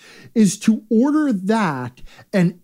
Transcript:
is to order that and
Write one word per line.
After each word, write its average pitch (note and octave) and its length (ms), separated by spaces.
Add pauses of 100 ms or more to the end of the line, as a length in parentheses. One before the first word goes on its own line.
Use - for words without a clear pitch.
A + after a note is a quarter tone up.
(340)
is G#3+ 260
to A3 300
order C#4 420
that F#3 680 (300)
and F#3 320